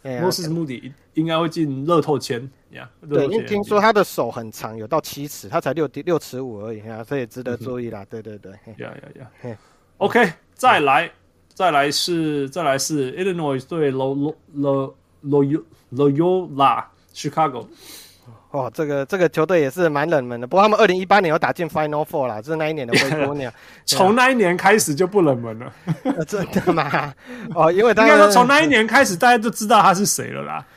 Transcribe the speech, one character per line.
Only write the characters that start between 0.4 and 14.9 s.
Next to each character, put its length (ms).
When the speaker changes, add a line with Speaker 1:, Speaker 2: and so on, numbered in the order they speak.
Speaker 2:
Moody 460
应 120
该 120
会 120
进 360
乐 140
透 200
签， 220
yeah， 140
Speaker 1:
对， 80
Speaker 2:
乐 60
透 60
签 20
Speaker 1:
因 80
为 60
听 180
说 180
他 100
的 120
手 260
很 220
长， 260
有 80
到 160
七 260
尺， 200
他 120
才 140
六， 160
六 140
尺 220
五 220
而 100
已 80
啊， 220
所 140
以 80
值 160
得 160
注 220
意 100
啦。 120
Speaker 2:
嗯 20
哼。 60
Speaker 1:
对， 120
对， 160
对， 140
嘿。 120
Speaker 2:
Yeah，yeah，yeah。 500
Speaker 1:
嘿。 160
Speaker 2:
OK， 360
再 280
来， 240
Speaker 1:
嗯。 60
Speaker 2:
再 180
来 180
是， 600
再 140
来 140
是 380
Illinois 500
对 260
Lo-, 440
Lo-, 380